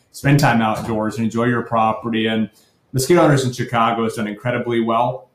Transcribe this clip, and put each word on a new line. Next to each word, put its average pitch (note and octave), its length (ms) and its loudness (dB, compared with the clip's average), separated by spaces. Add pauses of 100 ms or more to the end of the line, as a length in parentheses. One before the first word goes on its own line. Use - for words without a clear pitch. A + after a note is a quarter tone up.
(160)
spend C#3+ 240 2
time A#2 220 2
outdoors G#2+ 540 -2
and A2+ 80 -2
enjoy A2+ 200 -2
your A#2+ 160 0
property. A2 680 -2
And A2 220 -2 (440)
Mosquito E3+ 280 2
Owners C#3+ 240 4
in B2 80 -2
Chicago A#2 520 0
has G#2+ 100 -4
done A2 120 -4
incredibly A#2 540 -2
well. A2+ 540 -2